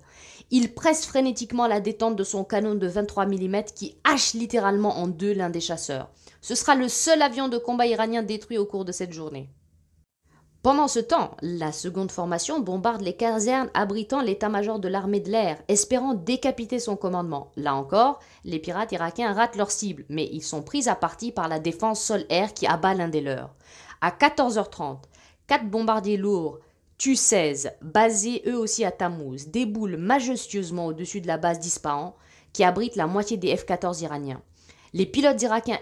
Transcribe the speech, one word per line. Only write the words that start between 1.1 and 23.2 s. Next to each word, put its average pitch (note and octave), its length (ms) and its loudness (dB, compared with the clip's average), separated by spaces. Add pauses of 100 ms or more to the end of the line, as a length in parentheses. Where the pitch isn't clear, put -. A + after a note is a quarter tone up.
la G#3 120 2
détente A3 360 0
de F#3+ 80 0
son G3 200 -2
canon G#3 320 0
de F#3+ 120 0
vingt-trois G3+ 380 0
millimètres G3 480 -2
qui - 300 -14
hache C#4+ 300 4
littéralement G#3 640 2
en F3 100 0
deux F#3 260 0
l'un F#3 160 0
des E3+ 120 -4
chasseurs. C3+ 500 -6 (300)
Ce - 140 -4
sera C#4 200 4
le B3+ 140 4
seul D#4+ 320 4
avion C4+ 260 2
de A#3+ 100 0
combat A#3+ 300 2
iranien A3+ 340 2
détruit G#3+ 360 -4
au G3+ 80 2
cours G3 200 -6
de F3 60 -6
cette F3 220 -6
journée. D3 360 -10 (1120)
Pendant F#3+ 260 6
ce - 120 -2
temps, A#3 320 0 (100)
la E3 300 -2
seconde F3+ 400 -4
formation F3 480 -2
bombarde G3+ 420 -2
les F3+ 140 -4
casernes A3+ 600 0
abritant G#3 460 0
l'état-major G#3 580 0
de F#3 80 -4
l'armée G3 320 0
de F3 100 -4
l'air, G3 380 2
espérant B3 480 2
décapiter B3 640 -2
son G#3+ 160 -2
commandement. F3 600 -4
Là C#3+ 200 0
encore, G3+ 440 4 (240)
les D#3+ 160 -4
pirates F#3 320 -4
irakiens F#3 420 -2
ratent A3+ 240 0
leur G3+ 120 0
cible, F#3 400 -6
mais D3+ 220 -2
ils D#3 120 -8
sont D3+ 200 -6
pris C#4 240 -2
à G3 80 2
partie A3 360 -4
par F3 160 -4
la D#3+ 120 -2
défense E3+ 440 -2
sol-air G3+ 500 0
qui - 120 -4
abat F3 300 2
l'un F3 140 -2
des D#3 120 0